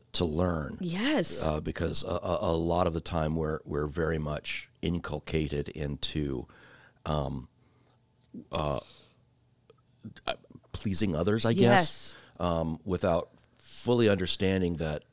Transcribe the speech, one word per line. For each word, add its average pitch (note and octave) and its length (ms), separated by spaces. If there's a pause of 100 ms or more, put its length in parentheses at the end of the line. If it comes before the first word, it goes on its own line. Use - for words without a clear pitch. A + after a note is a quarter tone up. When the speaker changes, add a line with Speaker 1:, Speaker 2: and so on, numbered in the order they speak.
(140)
Speaker 1:
to - 120
learn. D#2+ 560
Speaker 2:
Yes. G3 640
Speaker 1:
Uh, D2+ 140
because - 420
a, - 40
a, F2+ 340
a F2 140
lot E2+ 320
of E2 60
the E2 80
time D#2+ 340
we're, D#2 300
we're D2+ 220
very D#2+ 300
much - 520 (120)
inculcated D#2 880
into, C#2+ 800 (580)
um, C#2+ 420 (1040)
uh, D2 280 (1500)
uh, - 80 (380)
pleasing F#2+ 440
others, G#2 300
I A#2 80
guess, F#3 80
Speaker 2:
Yes. - 560 (220)
Speaker 1:
um, E2 460
without F2+ 440 (300)
fully A#2+ 500
understanding F#2 680
that, D#2 360